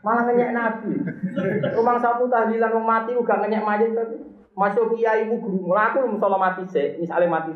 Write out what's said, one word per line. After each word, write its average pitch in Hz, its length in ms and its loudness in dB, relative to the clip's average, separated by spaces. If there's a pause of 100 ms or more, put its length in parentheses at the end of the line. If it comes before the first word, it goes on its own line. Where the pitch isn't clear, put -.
Malah 233 240 0
ngenyek 240 320 2
Nabi. 220 340 -4 (840)
Rumang 240 240 2
sapu 240 320 2
tahlilan 226 400 2
wong 226 140 0
mati 226 260 0
uga 214 320 2
ngenyek 208 160 -2
mayit 214 320 0
tapi. 226 240 -4 (380)
Masuk 226 400 2
kiai 220 320 2
mu 233 160 -4
guru 185 240 -4
mlaku 214 320 2
lho, 226 160 0
misalnya 196 240 0
mati 185 320 0
sik, 143 320 -2
misale 170 240 0
mati 160 280 -2